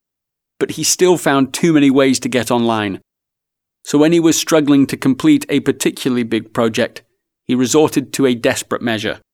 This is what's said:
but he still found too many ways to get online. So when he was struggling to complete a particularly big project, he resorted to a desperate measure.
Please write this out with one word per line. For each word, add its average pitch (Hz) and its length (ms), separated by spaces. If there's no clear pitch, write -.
but - 140
he 156 120
still 180 320
found 139 380
too 170 180
many 143 180
ways 135 300
to 135 80
get 120 220
online. 113 500
So - 100
when 151 160
he 170 80
was 160 180
struggling 143 500
to 135 100
complete 143 500
a 139 120
particularly 131 640
big 113 280
project, 117 480
he 127 100
resorted 143 560
to 135 140
a 127 100
desperate 120 440
measure. 110 400